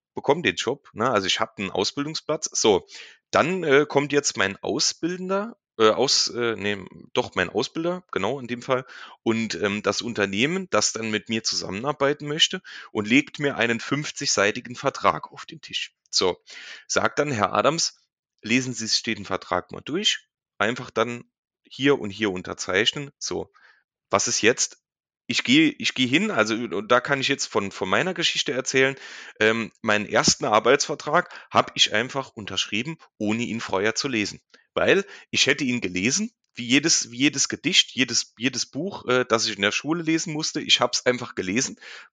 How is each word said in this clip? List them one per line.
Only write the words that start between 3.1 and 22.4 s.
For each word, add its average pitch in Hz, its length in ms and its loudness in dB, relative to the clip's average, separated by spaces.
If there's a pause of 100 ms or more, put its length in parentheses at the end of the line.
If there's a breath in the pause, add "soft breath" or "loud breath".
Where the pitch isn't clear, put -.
dann, 165 360 2
äh, 147 220 6
kommt 143 260 0
jetzt 143 240 0
mein 98 260 2
Ausbildender, 185 920 -2 (200)
äh, 110 120 6
aus, 123 400 2
äh, 117 260 -2
nee, 101 220 -2 (360)
doch - 220 -2
mein 92 140 0
Ausbilder, 165 640 -2
genau 107 280 -2
in 123 80 -10
dem 120 140 -6
Fall, 127 240 0 (360 loud breath)
und, 113 340 0
ähm, 101 280 0
das - 180 0
Unternehmen, 113 680 -2
das - 240 2
dann 113 180 -6
mit 107 160 -2
mir 113 160 -2
zusammenarbeiten 135 840 -2
möchte 160 360 0 (300 loud breath)
und 104 140 -2
legt 131 340 2
mir 143 180 -2
einen 117 240 2
fünfzigseitigen 123 920 -2
Vertrag 95 560 0
auf - 140 -16
den - 160 -18
Tisch. - 320 -10 (160)
So, 90 320 0 (460 loud breath)
sagt - 320 0
dann: 147 120 0
„Herr 104 220 0
Adams, 131 460 2 (420)
lesen 123 320 0
Sie 110 140 -8
sich - 160 -2
den 104 220 -4
Vertrag - 460 -4
mal - 100 -12
durch, 185 440 -2 (320)
einfach 120 320 -2
dann 120 360 -2 (380)
hier 135 360 2
und 104 100 -6
hier 101 220 0
unterzeichnen.“ 95 880 -2